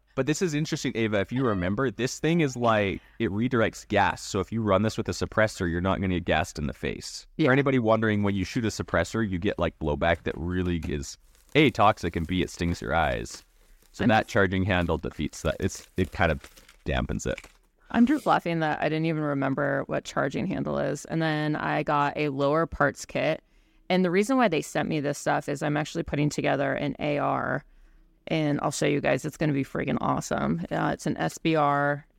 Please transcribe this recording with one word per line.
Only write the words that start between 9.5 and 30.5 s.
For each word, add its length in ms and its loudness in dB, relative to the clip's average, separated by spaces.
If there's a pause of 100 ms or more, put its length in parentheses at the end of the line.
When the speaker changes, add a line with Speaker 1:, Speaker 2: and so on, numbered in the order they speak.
Speaker 1:
like, 220 0
blowback 420 0
that 160 -4
really 400 -2 (100)
is, 300 -6 (380)
A, 140 6
toxic, 440 2
and 100 -2
B, 160 0
it 100 0
stings 300 -2
your 140 -4
eyes. 480 -2 (480)
So 140 -4
Speaker 2:
I'm 60 4
Speaker 1:
that 160 4
Speaker 2:
just 60 -14
Speaker 1:
charging 300 4
handle 340 2
defeats 460 -6
that. 160 0
It's, 380 -4
it 160 0
kind 180 2
of 100 0 (460)
dampens 400 -2
it. 140 -4 (500)
Speaker 2:
I'm 160 4
just 200 0
laughing 340 2
that 200 -2
I 80 -2
didn't 180 -2
even 180 -2
remember 640 -2
what 160 -4
charging 420 -4
handle 320 -4
is. 280 -4
And 140 -4
then 360 -2
I 260 -2
got 340 0
a 120 0
lower 380 0
parts 380 -2
kit. 380 -4 (480)
And 140 4
the 60 2
reason 260 2
why 100 4
they 160 2
sent 260 -4
me 120 -2
this 180 -4
stuff 300 -2
is 160 -4
I'm 120 0
actually 280 -4
putting 260 0
together 420 -2
an 280 -4
A 180 -2
R, 460 -2 (640)
and 340 0
I'll 80 -2
show 160 0
you 140 2
guys. 240 0
It's 120 -8
gonna 160 0
be 120 0
freaking 360 -4
awesome. 720 -2